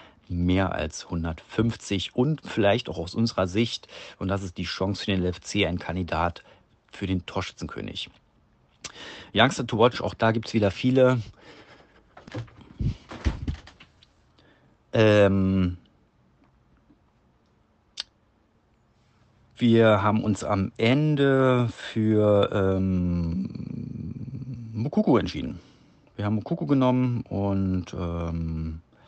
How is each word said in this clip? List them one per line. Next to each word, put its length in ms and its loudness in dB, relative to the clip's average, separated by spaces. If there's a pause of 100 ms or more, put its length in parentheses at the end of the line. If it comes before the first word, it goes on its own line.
(300)
mehr 420 2
als 380 -8
hundertfünfzig 1040 -4
und 260 0
vielleicht 460 0
auch 120 -6
aus 160 -8
unserer 320 0
Sicht, 420 -2 (280)
und 120 -4
das 140 -2
ist 140 -10
die 60 -6
Chance 400 -4
für 80 -2
den 120 0
L 40 0
F 140 -6
C, 260 -2
ein 100 -4
Kandidat 640 -4 (480)
für 160 -8
den 200 -2
Torschützenkönig. 840 -10 (1200)
Youngster 320 2
to 140 0
watch, 220 4
auch 120 -4
da 180 2
gibt's 220 -4
wieder 160 2
viele. 500 4 (3750)
Ähm, 840 4 (3750)
wir 460 6
haben 200 2
uns 200 0
am 340 -2
Ende 920 2
für, 840 2
ähm, 960 0 (1200)
Moukoko 440 2
entschieden. 420 -4 (560)
Wir 100 -6
haben 100 0
Moukoko 320 -4
genommen 540 2
und, 720 -2
ähm, 880 -6 (260)